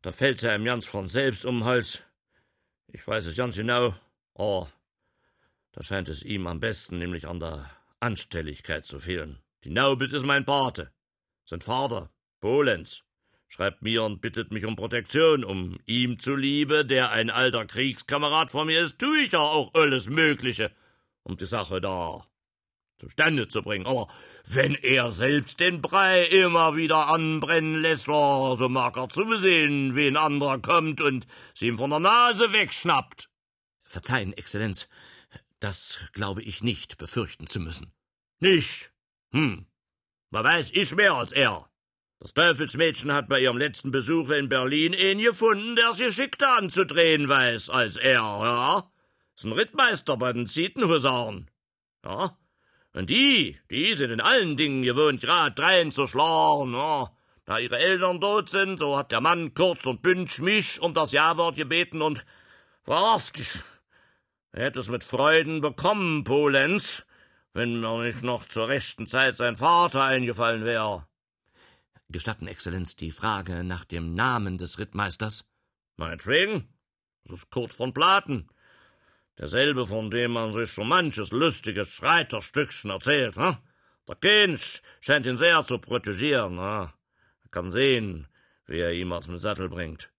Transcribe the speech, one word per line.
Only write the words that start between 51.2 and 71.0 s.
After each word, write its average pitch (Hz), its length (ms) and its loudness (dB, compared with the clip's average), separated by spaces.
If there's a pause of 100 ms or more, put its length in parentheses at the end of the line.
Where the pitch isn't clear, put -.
Ja? 180 340 -6 (540)
Und - 180 -6
die, 214 480 2 (120)
die 165 240 -2
sind 139 160 -4
in 113 120 -4
allen 190 340 2
Dingen 139 260 0
gewohnt, 127 380 2
grad 151 380 2
drein 170 340 4
zu 135 140 -2
schlagen, 151 640 2
ja? 147 400 -2 (320)
Da 107 140 -2
ihre 123 200 -2
Eltern 180 420 2
tot 202 300 0
sind, 190 280 0
so 143 180 0
hat 139 160 -2
der 117 80 2
Mann 165 340 0
kurz 175 320 2
und 123 160 -4
bünsch 180 380 0
mich 190 400 0
um 165 140 -2
das 156 180 0
Ja-Wort 160 440 2
gebeten 160 460 -2
und 151 220 -2 (600)
wahrhaftig, 180 760 0 (960)
er 117 80 -4
hätte 135 160 -4
es 104 80 -10
mit 120 160 -6
Freuden 156 560 2
bekommen, 156 640 -2
Polenz, 143 800 0 (480)
wenn 117 260 -4
mir 113 240 -4
nicht 117 200 -6
noch 120 240 -4
zur 113 220 -4
rechten 127 380 -4
Zeit 131 300 2
sein 120 200 -2
Vater 160 460 4
eingefallen 120 640 0
wäre. 110 420 -2 (1000)